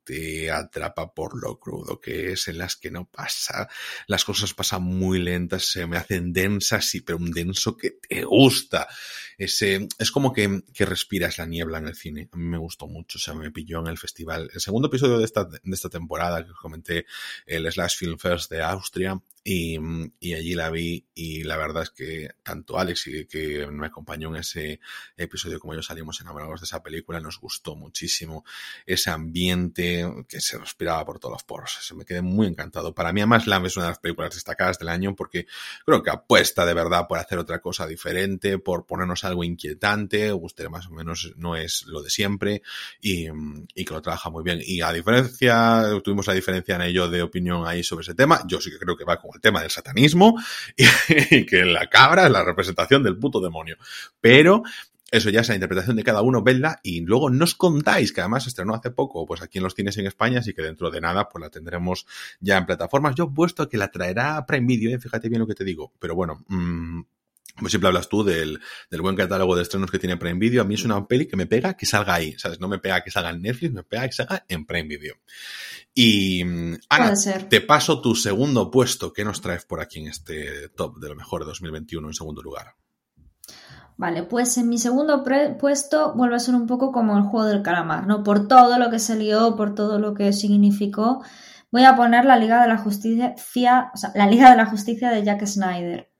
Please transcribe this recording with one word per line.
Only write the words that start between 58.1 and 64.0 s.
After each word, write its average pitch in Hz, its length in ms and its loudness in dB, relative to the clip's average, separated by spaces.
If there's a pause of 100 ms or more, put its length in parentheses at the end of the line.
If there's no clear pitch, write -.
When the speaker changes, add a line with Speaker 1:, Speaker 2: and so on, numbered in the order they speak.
Speaker 1:
que - 80 -4
además 120 260 -2
estrenó 110 280 -6
hace 113 160 -8
poco, 127 340 -4
pues 82 160 -8
aquí 92 180 -14
en 92 60 -2
los 92 100 -4
cines 101 220 -4
en 101 100 -4
España, 120 340 0
así 110 120 -4
que 82 100 -10
dentro 80 280 -6
de 82 100 -8
nada, 90 300 -2
pues 85 120 -14
la 76 80 -16
tendremos 87 560 -6 (340)
ya 98 180 4
en 87 80 0
plataformas. 127 480 0
Yo 170 100 -2
apuesto 160 380 0
a 139 80 -4
que 113 80 -2
la 98 120 0
traerá 120 540 -4